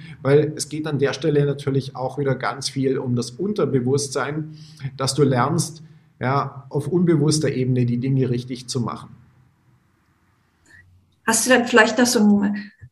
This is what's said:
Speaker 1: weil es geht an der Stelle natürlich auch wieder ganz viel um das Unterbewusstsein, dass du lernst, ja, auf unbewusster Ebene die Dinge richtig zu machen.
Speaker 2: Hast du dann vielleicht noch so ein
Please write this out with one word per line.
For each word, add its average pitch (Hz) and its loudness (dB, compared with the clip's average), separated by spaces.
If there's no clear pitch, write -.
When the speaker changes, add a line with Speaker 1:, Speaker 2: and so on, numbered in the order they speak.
Speaker 1:
weil 151 4
es - -10
geht 151 -8
an 147 -4
der 131 0
Stelle 147 0
natürlich 139 -2
auch 127 -6
wieder 135 0
ganz 123 -6
viel 131 0
um 127 -2
das 117 -4
Unterbewusstsein, 143 -2
dass 131 -2
du 151 2
lernst, 131 0
ja, 127 -2
auf 143 -4
unbewusster 151 2
Ebene 127 0
die 120 0
Dinge 131 0
richtig 120 -6
zu 127 -4
machen. - -8
Speaker 2:
Hast 220 0
du 247 -2
dann 247 6
vielleicht 226 4
noch 247 4
so 240 2
ein 202 2